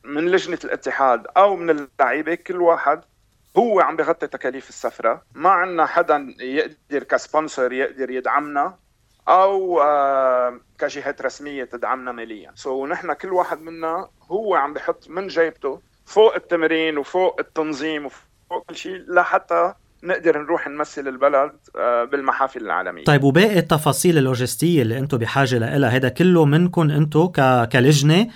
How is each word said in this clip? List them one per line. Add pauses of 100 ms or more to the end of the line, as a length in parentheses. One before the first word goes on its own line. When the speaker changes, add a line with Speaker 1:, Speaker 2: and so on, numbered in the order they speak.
Speaker 1:
من
لجنة
الاتحاد (140)
أو
من
اللعيبة،
كل
واحد (560)
هو
عم
بيغطي
تكاليف
السفرة. (120)
ما
عنا
حدا
يقدر
كسبونسر
يقدر
يدعمنا (540)
أو،
آه، (180)
كجهات
رسمية
تدعمنا
ماليًا.
So،
نحن
كل
واحد
منا (220)
هو
عم
بيحط
من
جيبته (260)
فوق
التمرين
وفوق
التنظيم
وفوق
كل
شيء
لحتى (300)
نقدر
نروح
نمثل
البلد، (260)
آه،
بالمحافل
العالمية.
Speaker 2:
طيب،
وباقي
التفاصيل
اللوجستية
اللي
انتو
بحاجة
لها،
هيدا
كله
منكن
انتو
ك-،
كلجنة